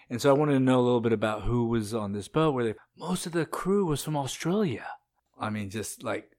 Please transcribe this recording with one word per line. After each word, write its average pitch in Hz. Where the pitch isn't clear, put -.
And 123
so 143
I 139
wanted 151
to 135
know 127
a 123
little 123
bit 117
about 107
who 117
was 110
on 104
this 101
boat. 156
Where 123
they, 110
most 180
of 175
the 160
crew 196
was 151
from 156
Australia. 156
I 107
mean, 104
just, 104
like, 107